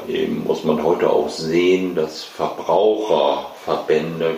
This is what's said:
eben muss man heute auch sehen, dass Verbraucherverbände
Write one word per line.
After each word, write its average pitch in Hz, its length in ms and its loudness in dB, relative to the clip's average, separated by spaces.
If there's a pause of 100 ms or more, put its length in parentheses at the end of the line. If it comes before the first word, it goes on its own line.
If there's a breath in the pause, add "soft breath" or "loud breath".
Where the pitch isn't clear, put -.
eben - 380 -2
muss - 180 -2
man 78 220 0
heute 87 260 2
auch - 180 2
sehen, 87 680 0
dass 78 260 -2
Verbraucherverbände 82 2250 0